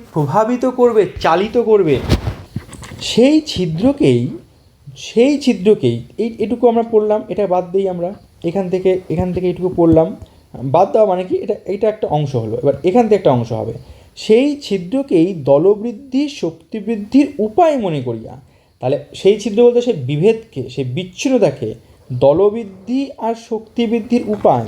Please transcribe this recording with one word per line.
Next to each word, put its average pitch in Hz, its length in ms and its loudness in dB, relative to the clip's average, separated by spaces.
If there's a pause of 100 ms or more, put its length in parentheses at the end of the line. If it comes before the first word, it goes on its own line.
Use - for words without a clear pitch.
(120)
প্রভাবিত 220 540 0
করবে, 240 400 2 (140)
চালিত 190 380 0
করবে। 202 400 4 (1000)
সেই 285 400 4
ছিদ্রকেই, 170 880 0 (680)
সেই 277 440 2
ছিদ্রকেই, 190 600 0 (160)
এই, 226 200 -4
এটুকু 240 300 0
আমরা 226 140 2
পড়লাম, 214 460 0
এটা 196 180 -2
বাদ 175 260 -2
দিই 196 160 0
আমরা, 180 260 -6 (300)
এখান 180 260 -4
থেকে, 185 300 0 (100)
এখান 180 220 -2
থেকে 180 140 -4
এইটুকু 175 300 -4
পড়লাম, 165 400 4 (380)
বাদ 160 380 0
দেওয়া 220 140 4
মানে 185 180 -2
কি? 185 120 -4
এটা, 214 180 -4 (120)
এটা 208 220 -2
একটা 214 180 -4
অংশ 147 300 -2
হলো। 110 200 -4
এবার 139 180 0 (100)
এখান 190 180 4
থেকে 214 120 2
একটা - 160 2
অংশ 120 220 0
হবে, 107 200 -6 (440)
"সেই 277 440 2
ছিদ্রকেই 196 760 0
দলবৃদ্ধি, 208 920 0
শক্তিবৃদ্ধির 214 1080 -2
উপায় 285 380 2
মনে 175 260 -2
করিয়া।" 117 380 -8 (400)
তাহলে 139 240 -2 (100)
সেই 208 260 2
ছিদ্র 220 240 2
বলতে 240 180 4
সেই 240 100 -2
বিভেদকে, 147 800 -2
সেই 139 140 -6
বিচ্ছিন্নতাকে 175 880 -2 (380)
দলবৃদ্ধি 196 1080 0
আর 226 160 -4 (140)
শক্তিবৃদ্ধির 226 800 -2
উপায়। 175 420 0